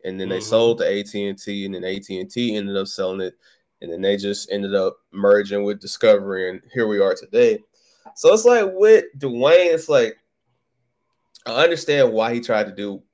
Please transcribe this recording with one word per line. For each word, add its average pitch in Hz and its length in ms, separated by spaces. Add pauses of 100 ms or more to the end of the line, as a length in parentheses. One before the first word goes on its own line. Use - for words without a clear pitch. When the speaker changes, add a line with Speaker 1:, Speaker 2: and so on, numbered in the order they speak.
Speaker 1:
and 95 160
then 95 80
they 92 120
Speaker 2:
Mm-hmm. 104 100
Speaker 1:
sold 117 300
to 85 60
A 101 180
T 101 220
and 98 160
T, 101 240
and 98 80
then 90 120
A 95 140
T 98 200
and 95 100
T 120 260
ended 98 200
up 98 120
selling 95 340
it, 92 160 (440)
and 85 100
then 87 100
they 101 160
just 98 340
ended 98 240
up 95 220 (140)
merging 101 520
with 101 160
Discovery, 98 720
and 92 120 (120)
here 117 140
we 104 120
are 95 160
today. 113 480 (520)
So 165 180
it's 220 120
like, 233 280
with 208 320 (120)
Dwayne, 143 560
it's 160 140
like, 120 300 (1300)
I 123 180
understand 143 500
why 110 200
he 120 80
tried 107 240
to 98 100
do 98 260 (120)